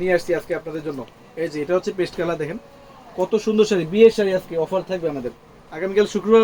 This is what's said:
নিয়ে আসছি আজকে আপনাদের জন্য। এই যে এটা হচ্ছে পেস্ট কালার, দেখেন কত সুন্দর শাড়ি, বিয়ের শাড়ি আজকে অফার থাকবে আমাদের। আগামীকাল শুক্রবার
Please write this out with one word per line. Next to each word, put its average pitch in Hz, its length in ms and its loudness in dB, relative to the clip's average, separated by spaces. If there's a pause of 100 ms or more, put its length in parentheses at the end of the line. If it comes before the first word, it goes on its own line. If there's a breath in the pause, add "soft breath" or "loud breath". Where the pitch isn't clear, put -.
নিয়ে 180 140 2
আসছি 170 220 -2
আজকে - 220 -8
আপনাদের 160 260 -10
জন্য। 143 140 -8 (420)
এই 165 100 -2
যে 151 120 -8
এটা 170 120 -4
হচ্ছে 185 220 -4
পেস্ট 175 200 -4
কালার, 170 240 -4
দেখেন 160 160 -6 (600)
কত 180 140 -2 (140)
সুন্দর 214 240 4
শাড়ি, 185 220 2
বিয়ের 226 240 8
শাড়ি 196 220 0
আজকে 175 160 -10 (100)
অফার 185 260 -2
থাকবে 180 220 -4
আমাদের। 123 200 -8 (440)
আগামীকাল 196 380 0
শুক্রবার 214 300 4